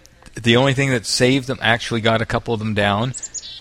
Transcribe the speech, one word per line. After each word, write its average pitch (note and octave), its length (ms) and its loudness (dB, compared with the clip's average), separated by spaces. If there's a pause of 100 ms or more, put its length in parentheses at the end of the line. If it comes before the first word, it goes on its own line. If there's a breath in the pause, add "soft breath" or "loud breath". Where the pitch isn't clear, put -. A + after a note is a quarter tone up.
(360)
the A#2 220 4
only C3+ 160 4
thing C3+ 180 0
that A#2+ 140 -2
saved B2+ 420 2
them, B2+ 140 -6
actually A2+ 400 0
got A2+ 200 2
a A#2 40 -4
couple A#2 280 -4
of G#2+ 60 -2
them A2 160 -4
down G#2 380 0 (480 loud breath)